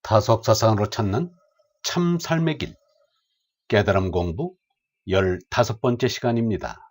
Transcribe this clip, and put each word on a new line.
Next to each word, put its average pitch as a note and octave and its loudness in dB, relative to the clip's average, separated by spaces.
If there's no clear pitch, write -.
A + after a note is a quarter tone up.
다속사상으로 A2 2
찾는 A2 -2
참 F3 0
삶의 E3 -2
길, E2+ -10
깨달음 G2 2
공부 F2+ -4
열다섯 F#3 0
번째 B2 0
시간입니다. A#2 -2